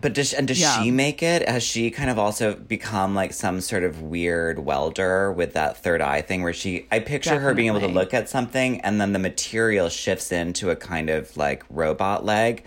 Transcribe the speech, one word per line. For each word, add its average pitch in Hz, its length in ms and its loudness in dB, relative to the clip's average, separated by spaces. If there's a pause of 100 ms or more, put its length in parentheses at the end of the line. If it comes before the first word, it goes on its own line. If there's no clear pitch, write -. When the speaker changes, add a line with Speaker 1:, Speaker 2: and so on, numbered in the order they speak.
Speaker 1:
But 131 140 0
does, 135 180 0
and 139 160 0
does 131 100 2
Speaker 2:
Yeah. 143 240 4
Speaker 1:
she 117 80 4
make 139 320 2
it? 170 240 2
Has 120 160 0
she 117 280 0
kind 139 180 -4
of 120 100 0
also 107 360 2
become, 98 600 -2
like, 95 200 0
some 95 260 -2
sort 90 240 -2
of 80 160 -2
weird 82 600 0
welder 87 720 2
with 85 220 -2
that 76 240 0
third 85 240 0
eye 73 220 0
thing 92 200 -2
where 85 120 -2
she, 90 360 -6
I 113 100 2
picture 143 380 0
her 139 140 2
being 117 160 2
able 104 120 2
to 98 60 0
Speaker 2:
Definitely. 92 160 4
Speaker 1:
look 92 120 -2
at 113 160 0
something 127 500 0
and 104 180 0
then 101 140 2
the 98 60 2
material 98 720 0
shifts - 420 -4
into 87 380 -2
a 82 60 2
kind 78 340 -4
of, 78 260 -4
like, 71 320 -2
robot 82 560 -2
leg 110 420 2